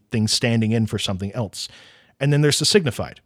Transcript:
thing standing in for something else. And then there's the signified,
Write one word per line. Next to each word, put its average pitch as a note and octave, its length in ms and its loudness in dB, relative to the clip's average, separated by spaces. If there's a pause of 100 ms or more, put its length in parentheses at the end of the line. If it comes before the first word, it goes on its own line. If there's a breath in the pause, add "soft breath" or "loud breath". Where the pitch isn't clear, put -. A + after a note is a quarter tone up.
thing A2 180 0
standing A2+ 440 0
in A2+ 160 2
for G#2+ 100 -4
something G2 360 -4
else. - 360 -8 (500 loud breath)
And C#3+ 140 2
then C#3+ 80 4
there's D3 180 4
the D#3 60 0
signified, C3 600 0